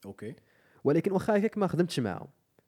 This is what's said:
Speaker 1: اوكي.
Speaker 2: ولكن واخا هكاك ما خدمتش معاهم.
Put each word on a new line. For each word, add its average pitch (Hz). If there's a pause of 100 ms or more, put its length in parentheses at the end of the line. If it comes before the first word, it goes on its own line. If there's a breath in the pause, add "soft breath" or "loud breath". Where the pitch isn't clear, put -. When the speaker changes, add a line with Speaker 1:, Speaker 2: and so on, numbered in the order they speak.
Speaker 1:
اوكي. 104 (480 soft breath)
Speaker 2:
ولكن 160
واخا 196
هكاك 208
ما 202
خدمتش 165
معاهم. 101 (400)